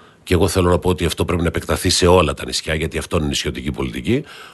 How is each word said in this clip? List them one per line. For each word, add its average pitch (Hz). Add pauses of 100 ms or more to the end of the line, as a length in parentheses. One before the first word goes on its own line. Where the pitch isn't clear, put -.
(240)
και -
εγώ 101
θέλω 90
να 87
πω 90
ότι 87
αυτό 82
πρέπει 82
να 85
επεκταθεί 82
σε 87
όλα 85
τα -
νησιά, 64
γιατί 80
αυτό 78
είναι 76
νησιωτική 69
πολιτική, 69 (300)